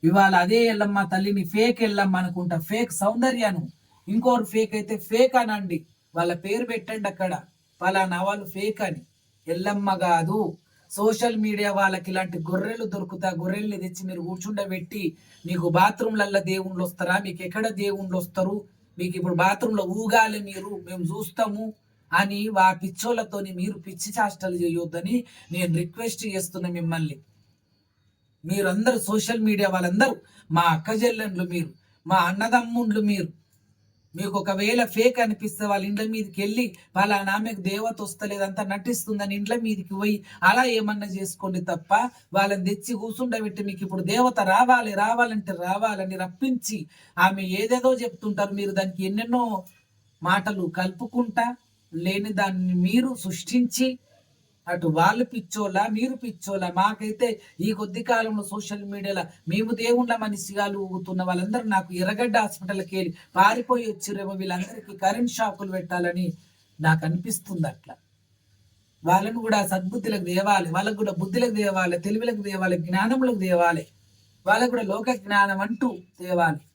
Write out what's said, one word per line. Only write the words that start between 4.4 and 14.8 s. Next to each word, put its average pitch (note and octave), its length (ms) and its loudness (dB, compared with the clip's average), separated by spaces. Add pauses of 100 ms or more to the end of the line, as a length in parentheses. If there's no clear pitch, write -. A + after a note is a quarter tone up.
ఫేక్ A3 260 0
అయితే G#3+ 180 -4 (120)
ఫేక్ B3+ 280 4
అనండి, G#3 420 0 (360)
వాళ్ళ E3+ 180 0 (120)
పేరు A3 220 -2
పెట్టండి A3 460 -6
అక్కడ, F#3 200 -2 (480)
పలానా F#3 420 2
వాళ్ళు G3+ 240 -2
ఫేక్ G3+ 360 -4
అని. F#3 200 -4 (440)
ఎల్లమ్మ G3 440 0 (160)
కాదు. E3+ 320 2 (520)
సోషల్ A3 540 2
మీడియా G3+ 280 0
వాళ్ళకి F#3+ 380 2
ఇలాంటి F#3 280 -2
గొర్రెలు G3 560 -2
దొరుకుతా, F#3 340 -4 (120)
గొర్రెల్ని G3+ 420 -4
తెచ్చి F3+ 240 -10
మీరు F3+ 160 -8
కూర్చుండబెట్టి F#3 800 -6 (420)